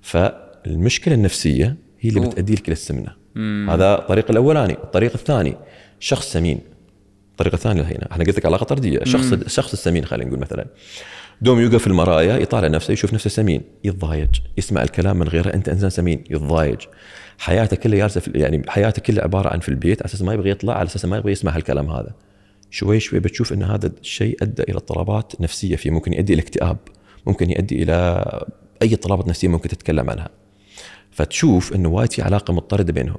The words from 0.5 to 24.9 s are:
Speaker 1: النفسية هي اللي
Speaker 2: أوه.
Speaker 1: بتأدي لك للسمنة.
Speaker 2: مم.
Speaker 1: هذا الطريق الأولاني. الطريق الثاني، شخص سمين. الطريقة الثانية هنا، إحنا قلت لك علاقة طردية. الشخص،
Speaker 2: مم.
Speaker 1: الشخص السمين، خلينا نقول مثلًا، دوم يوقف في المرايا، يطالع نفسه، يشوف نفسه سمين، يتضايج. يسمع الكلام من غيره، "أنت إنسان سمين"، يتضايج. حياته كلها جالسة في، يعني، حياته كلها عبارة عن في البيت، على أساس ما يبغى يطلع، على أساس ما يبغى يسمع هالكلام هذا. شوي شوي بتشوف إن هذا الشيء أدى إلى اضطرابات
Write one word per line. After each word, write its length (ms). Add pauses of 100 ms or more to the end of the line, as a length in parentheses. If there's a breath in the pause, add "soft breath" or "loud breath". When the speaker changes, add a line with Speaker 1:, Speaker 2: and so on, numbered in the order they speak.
Speaker 1:
النفسية 600 (240)
هي 100
اللي 100
Speaker 2:
أوه. 100
Speaker 1:
بتأدي 240
لك 160
للسمنة. 460 (200)
Speaker 2:
مم. 340
Speaker 1:
هذا 300
الطريق 320
الأولاني. 420
الطريق 400
الثاني، 440 (420 loud breath)
شخص 340
سمين. 260 (720)
الطريقة 240
الثانية 260
هنا، 300
إحنا 120
قلت 140
لك 80
علاقة 180
طردية. 340
الشخص، 280
Speaker 2:
مم. 80
Speaker 1:
الشخص 380
السمين، 340
خلينا 240
نقول 100
مثلًا، 260 (760 loud breath)
دوم 180
يوقف 220
في 60
المرايا، 500
يطالع 300
نفسه، 240
يشوف 220
نفسه 160
سمين، 320 (220)
يتضايج. 460 (280)
يسمع 260
الكلام 340
من 100
غيره، 260
"أنت 160
إنسان 200
سمين"، 400
يتضايج. 500 (580 loud breath)
حياته 380
كلها 240
جالسة 220
في، 140
يعني، 320
حياته 340
كلها 220
عبارة 260
عن 100
في 100
البيت، 320
على 80
أساس 120
ما 120
يبغى 160
يطلع، 240
على 140
أساس 180
ما 120
يبغى 140
يسمع 240
هالكلام 340
هذا. 260 (540 soft breath)
شوي 300
شوي 200
بتشوف 340
إن 100
هذا 280 (100)
الشيء 400
أدى 220
إلى 120
اضطرابات 680